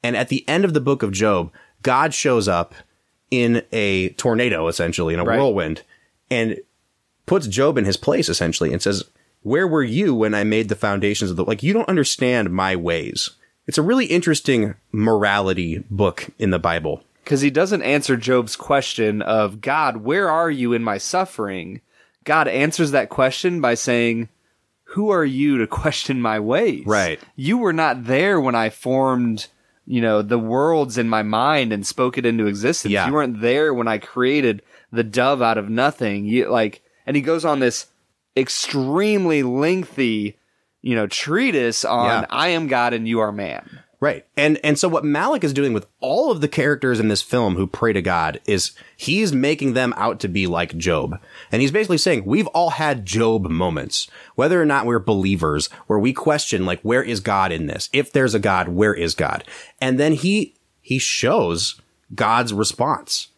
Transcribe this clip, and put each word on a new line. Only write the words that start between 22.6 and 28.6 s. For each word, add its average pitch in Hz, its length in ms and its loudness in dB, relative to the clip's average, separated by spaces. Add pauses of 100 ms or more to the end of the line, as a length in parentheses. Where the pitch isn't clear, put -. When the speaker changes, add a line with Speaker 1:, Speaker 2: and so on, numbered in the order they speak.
Speaker 2:
that 135 180 2
question 156 520 0
by 120 120 2
saying, 117 560 0 (600)
"Who 208 200 0
are 175 160 2
you 139 320 2
to 110 80 2
question - 560 -4
my 110 180 0
ways? 123 460 0
Speaker 1:
Right. 95 340 0 (160)
Speaker 2:
You 160 220 0
were 208 160 0
not 135 320 0
there 160 340 2
when 131 140 0
I 113 160 0